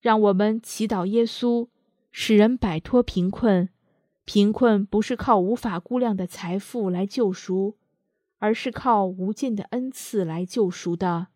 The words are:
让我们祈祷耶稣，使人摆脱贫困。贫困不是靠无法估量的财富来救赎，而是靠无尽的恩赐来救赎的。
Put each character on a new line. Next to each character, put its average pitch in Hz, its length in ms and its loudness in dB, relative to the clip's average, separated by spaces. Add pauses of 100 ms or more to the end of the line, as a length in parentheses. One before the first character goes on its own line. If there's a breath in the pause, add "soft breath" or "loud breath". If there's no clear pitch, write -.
让 220 200 4
我 208 120 6
们 214 280 2
祈 - 280 -6
祷 190 180 -2
耶 226 180 2
稣， 233 440 -2 (420)
使 - 260 2
人 226 200 6
摆 170 240 -2
脱 247 220 2
贫 185 280 -2
困。 196 380 2 (560)
贫 208 280 2
困 214 320 2
不 208 160 -2
是 240 140 -2
靠 233 240 2
无 185 160 0
法 208 240 -6
估 247 220 -4
量 226 160 0
的 185 100 -4
财 180 320 -6
富 202 320 -6
来 180 160 -2
救 196 260 -2
赎， 190 440 -4 (640)
而 214 140 0
是 233 200 -4
靠 214 340 0
无 185 260 -4
尽 240 220 -4
的 202 100 -6
恩 254 260 -6
赐 - 340 -4
来 165 200 -6
救 196 240 0
赎 175 280 -6
的。 175 400 -2